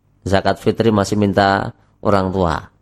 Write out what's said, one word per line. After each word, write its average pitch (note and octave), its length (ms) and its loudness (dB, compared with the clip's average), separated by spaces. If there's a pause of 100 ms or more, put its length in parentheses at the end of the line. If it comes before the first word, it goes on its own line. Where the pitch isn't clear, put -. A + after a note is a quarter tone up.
(260)
zakat F#2+ 360 0
fitri A2 280 0
masih G#2 300 0
minta G2+ 540 0 (280)
orang G2 300 0
tua. F2+ 240 0 (260)